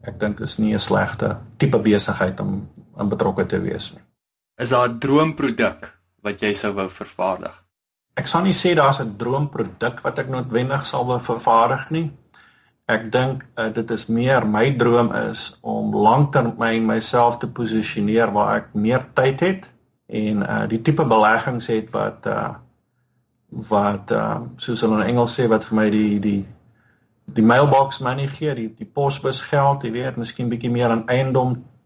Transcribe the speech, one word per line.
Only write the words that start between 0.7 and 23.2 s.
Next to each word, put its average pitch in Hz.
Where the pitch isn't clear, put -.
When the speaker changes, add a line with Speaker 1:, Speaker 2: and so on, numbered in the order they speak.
Speaker 1:
'n 104
slegte 98
tipe 135
besigheid 101
om 98
aan 101
betrokke 95
te 92
wees -
nie. -
Speaker 2:
Is 120
daar 123
'n 117
droomproduk 135
wat 101
jy 107
sou 101
wou 98
vervaardig? 92
Speaker 1:
Ek 139
sal 170
nie 190
sê 180
daar's 143
'n 107
droomproduk 120
wat -
ek 131
noodwendig 127
sal 127
wou 123
vervaardig 120
nie. 160
Ek 110
dink, 131
eh, 110
dit 113
is 110
meer, 120
my 110
droom 117
is 110
om 110
langtermyn 113
myself 117
te 120
posisioneer 110
waar 104
ek 110
meer 113
tyd 135
het 190
en, 107
eh, 107
die 110
tipe 147
beleggings 113
het 110
wat, 107
eh, 107